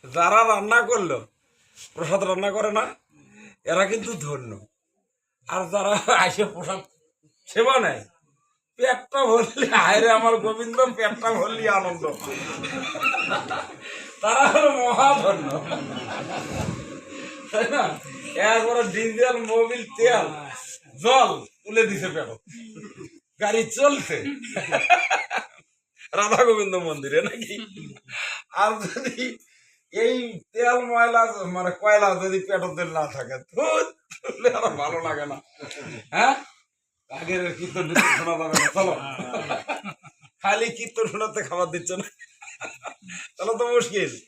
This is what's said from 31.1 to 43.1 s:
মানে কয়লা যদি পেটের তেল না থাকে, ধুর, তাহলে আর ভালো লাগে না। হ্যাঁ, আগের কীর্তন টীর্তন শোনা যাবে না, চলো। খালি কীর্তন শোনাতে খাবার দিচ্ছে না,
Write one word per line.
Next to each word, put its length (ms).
মানে 140
কয়লা 280
যদি 240
পেটের 300
তেল 220
না 60
থাকে, 220
ধুর, 340
তাহলে 260
আর 60
ভালো 240
লাগে 260
না। 40
হ্যাঁ, 200
আগের 320
কীর্তন 300
টীর্তন 300
শোনা 220
যাবে 200
না, 60
চলো। 180
খালি 240
কীর্তন 340
শোনাতে 360
খাবার 260
দিচ্ছে 260
না, 60